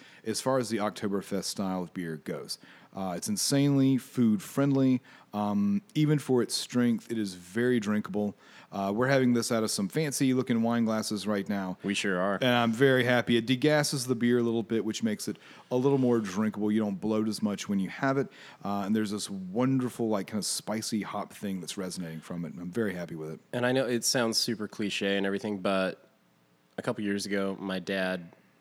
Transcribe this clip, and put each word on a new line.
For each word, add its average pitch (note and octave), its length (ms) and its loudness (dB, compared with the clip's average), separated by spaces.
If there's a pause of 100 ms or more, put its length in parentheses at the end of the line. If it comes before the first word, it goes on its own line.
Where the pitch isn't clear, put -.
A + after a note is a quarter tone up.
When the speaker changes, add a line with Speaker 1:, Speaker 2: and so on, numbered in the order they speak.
(260)
Speaker 1:
as G#2+ 160 -4
far C3 160 0
as A#2 120 -2
the A2 80 -2
Oktoberfest G2 680 -4
style F#2 380 -4
of E2+ 100 -12
beer E2 240 -6
goes. C#2+ 400 -8 (380)
Uh, F#2+ 200 -6
it's E2+ 120 -8
insanely C3+ 680 4
food A2+ 440 2
friendly. C3+ 600 2 (320)
Um, G2+ 480 2 (140)
even D3+ 240 4
for B2+ 240 2
its - 100 -6
strength, A#2+ 580 0
it A2+ 60 -4
is G2+ 160 -2
very A2 460 0
drinkable. G#2 560 -2 (360)
Uh, G2 220 -2
we're B2 140 2
having C3 260 4
this A#2 180 0
out A2+ 120 2
of G#2 80 0
some G2 160 -2
fancy C#3+ 460 0
looking B2 280 2
wine A#2 240 2
glasses G#2+ 400 -2
right G2+ 220 0
now. F#2+ 360 -4
Speaker 2:
We G2 120 0
sure F#2+ 240 0
are. G2 160 0
Speaker 1:
And B2 160 2
I'm A#2+ 200 4
very B2+ 320 6
happy. A#2+ 340 4
It A2+ 100 0
degasses C#3+ 600 2
the B2+ 60 2
beer A#2+ 260 4
a A#2 40 2
little A#2 180 0
bit, A2 240 0
which A2 160 -4
makes G#2+ 260 -2
it G#2 100 -4 (340)
a B2+ 40 0
little C3+ 220 4
more A#2+ 220 4
drinkable. G#2 520 0
You G#2+ 100 2
don't G2+ 180 -2
bloat A2 280 0
as G#2+ 140 -4
much G#2 280 -2
when G2+ 100 2
you F#2+ 100 -2
have C3+ 280 -2
it. C#3 100 0 (360)
Uh, G3+ 220 -2
and G#2 100 0
there's G#2+ 160 0
this G2+ 180 -6
wonderful, A#2 800 -2
like, G2 180 -2
kind G#2+ 120 -6
of F2+ 60 -4
spicy G#2+ 560 -4
hop G2+ 320 -8
thing F#2+ 280 -6
that's - 160 -10
resonating F2 420 -8
from F2 260 -8
it. D#2 60 -8
And E2 100 -12
I'm F2+ 100 -10
very G#2 220 -2
happy E2+ 220 -8
with D#2 160 -8
it. D#2 80 -12 (140)
Speaker 2:
And A#2+ 120 0
I B2 60 2
know C3 140 2
it A#2+ 200 0
sounds A2+ 320 2
super G#2+ 300 -2
cliche G2 500 -2
and G2 80 0
everything, G2+ 320 -2
but F#2+ 500 -2 (720)
a - 60 -6
couple A2 200 -2
years G2+ 220 0
ago, G2 340 -2
my F#2+ 200 -4
dad F#2 560 -4 (260)